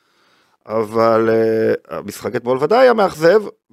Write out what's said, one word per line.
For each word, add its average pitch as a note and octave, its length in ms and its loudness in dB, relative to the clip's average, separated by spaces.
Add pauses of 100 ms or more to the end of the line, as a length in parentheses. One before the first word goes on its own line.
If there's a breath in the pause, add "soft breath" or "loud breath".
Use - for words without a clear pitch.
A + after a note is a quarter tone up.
(680)
אבל, A2+ 680 0
אה, A2 640 -2
המשחק G2+ 380 -10
אתמול B2+ 240 -4
ודאי D3+ 180 0
היה B3+ 160 4
מאכזב, F3 480 2 (300)